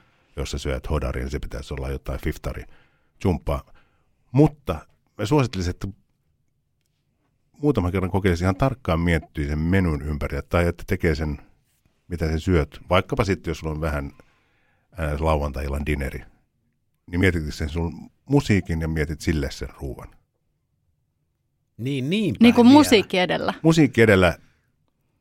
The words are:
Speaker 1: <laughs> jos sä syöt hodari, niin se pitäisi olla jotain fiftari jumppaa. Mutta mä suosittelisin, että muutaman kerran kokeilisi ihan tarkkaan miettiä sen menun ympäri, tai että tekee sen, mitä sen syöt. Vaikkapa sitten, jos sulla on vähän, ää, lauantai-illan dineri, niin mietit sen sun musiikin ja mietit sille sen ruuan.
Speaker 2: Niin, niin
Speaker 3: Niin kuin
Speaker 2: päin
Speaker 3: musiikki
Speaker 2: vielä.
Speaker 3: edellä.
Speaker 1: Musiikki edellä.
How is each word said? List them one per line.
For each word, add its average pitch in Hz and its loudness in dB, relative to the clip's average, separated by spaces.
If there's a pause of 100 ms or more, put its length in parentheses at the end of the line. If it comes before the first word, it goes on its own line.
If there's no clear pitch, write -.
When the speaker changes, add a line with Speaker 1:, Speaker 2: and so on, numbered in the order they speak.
Speaker 1:
<laughs> - -20
jos 71 -8
sä 71 -8
syöt 67 -6
hodari, 67 -4
niin 65 -6
se 69 -6
pitäisi - -10
olla 67 -8
jotain 67 -8
fiftari - -8 (600)
jumppaa. 76 -2 (600)
Mutta 131 0 (320)
mä 107 -4
suosittelisin, 104 0
että - -8 (1700)
muutaman 104 2
kerran 92 -2
kokeilisi 92 2
ihan 95 2
tarkkaan 123 0
miettiä 82 0
sen 76 -2
menun 82 0
ympäri, 76 -6 (100)
tai 87 2
että - -4
tekee 87 0
sen, 73 -4 (680)
mitä 85 -4
sen 78 -2
syöt. 82 0 (120)
Vaikkapa 98 0
sitten, 87 -2
jos 78 -6
sulla 80 -8
on 76 -8
vähän, 73 -4 (840)
ää, 76 -4
lauantai-illan 73 -2
dineri, 69 -4 (880)
niin 90 -2
mietit 85 0
sen 78 -6
sun 82 -6 (140)
musiikin 101 0
ja 80 -2
mietit 80 -4
sille 73 -2
sen - -12 (120)
ruuan. - -12 (1700)
Speaker 2:
Niin, 131 -4
niin 196 0
Speaker 3:
Niin 233 8
kuin 240 6
Speaker 2:
päin 254 10
Speaker 3:
musiikki 269 6
Speaker 2:
vielä. 180 2
Speaker 3:
edellä. 175 -2
Speaker 1:
Musiikki 151 4
edellä. 92 6 (840)